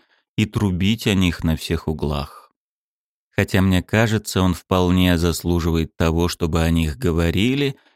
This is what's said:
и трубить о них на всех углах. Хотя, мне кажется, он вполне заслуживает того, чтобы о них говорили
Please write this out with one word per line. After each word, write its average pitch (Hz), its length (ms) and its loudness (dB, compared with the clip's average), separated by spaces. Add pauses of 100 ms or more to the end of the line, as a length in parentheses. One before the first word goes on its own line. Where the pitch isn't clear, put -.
(360)
и 107 100 2
трубить 104 600 0
о 104 60 2
них 90 280 0
на 82 140 0
всех - 320 -6
углах. 73 640 -6 (840)
Хотя, 98 260 0
мне 92 220 2
кажется, 107 580 0
он 92 140 2
вполне 90 640 2
заслуживает 82 760 -2
того, 82 320 0
чтобы 82 340 -2
о 82 80 2
них 80 260 0
говорили 90 800 0 (220)